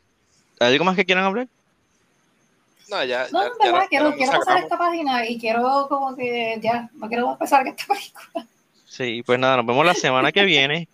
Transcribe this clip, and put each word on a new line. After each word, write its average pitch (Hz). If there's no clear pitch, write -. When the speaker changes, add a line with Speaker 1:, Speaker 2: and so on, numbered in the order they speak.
Speaker 1:
¿algo 131
más 185
que 190
quieran 185
hablar? 214
Speaker 2:
No, 180
ya, 123
Speaker 3:
No, 349
Speaker 2:
ya, 415
Speaker 3:
en 480
Speaker 2:
ya 440
Speaker 3:
verdad, 349
Speaker 2:
la, 381
Speaker 3:
quiero, 302
Speaker 2:
ya 302
la -
Speaker 3:
quiero 254
pasar 359
Speaker 2:
sacamos. 370
Speaker 3:
esta 339
página 311
y 233
quiero 240
como 269
que 240
ya, 226
no 214
quiero 240
más -
pensar 269
que 285
esta -
película. -
Speaker 1:
Sí, 120
pues 123
nada, 131
nos 113
vemos 131
la 175
semana 135
que 202
viene 156